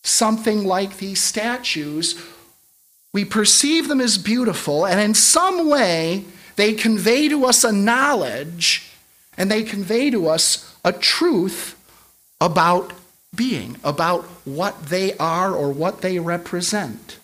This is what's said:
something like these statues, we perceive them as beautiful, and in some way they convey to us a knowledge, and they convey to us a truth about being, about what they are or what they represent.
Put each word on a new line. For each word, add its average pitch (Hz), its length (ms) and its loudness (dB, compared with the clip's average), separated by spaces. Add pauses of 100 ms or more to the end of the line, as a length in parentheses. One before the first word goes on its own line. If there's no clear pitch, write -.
something 220 600 0
like 196 320 -2
these 196 240 -6
statues, 170 1000 -4 (920)
we 202 120 0
perceive 277 640 2
them 269 140 2
as 214 160 0
beautiful, 185 680 0
and 185 140 2
in 208 140 2
some 349 560 4
way 185 560 2 (300)
they 214 180 2
convey 220 560 2
to 285 160 2
us 254 180 4
a 233 80 2
knowledge, 190 1200 0 (460)
and 190 120 0
they 220 140 0
convey 220 480 -2
to 185 160 0
us - 560 0
a 180 80 2
truth - 840 0 (640)
about 175 540 2 (400)
being, 143 500 -4
about 170 420 -2 (200)
what 156 440 -6
they 190 280 -2
are 170 380 -2
or 143 160 0
what 160 300 -4
they 185 180 -2
represent. 170 1040 -6